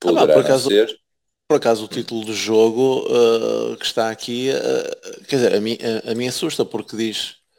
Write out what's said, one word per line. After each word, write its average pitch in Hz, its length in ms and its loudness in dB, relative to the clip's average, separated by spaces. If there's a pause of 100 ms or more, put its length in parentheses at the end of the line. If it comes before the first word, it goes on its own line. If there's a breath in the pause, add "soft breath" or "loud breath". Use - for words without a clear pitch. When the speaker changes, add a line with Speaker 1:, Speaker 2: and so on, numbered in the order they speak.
Speaker 1:
Ah, 87 80 2
pá, 82 140 4
Speaker 2:
poderá 76 120 6
Speaker 1:
por - 20 6
Speaker 2:
não - 20 0
Speaker 1:
acaso, 131 300 2
Speaker 2:
ser. 107 160 4 (600)
Speaker 1:
por 151 80 4
acaso 117 300 0
o - 20 -18
título 113 360 -8
do 110 100 -8
jogo, 113 720 2 (680)
eh, - 40 -12
que - 80 -8
está 113 240 -2
aqui, 123 400 -6
eh, - 800 -4
quer 139 80 -2
dizer, 110 200 2
a 104 40 2
mim, 113 180 -4 (280)
a, 120 60 -4
a - 20 -2
mim 123 140 -4
assusta 135 360 -4
porque 107 320 -8
diz, 110 400 -6 (220)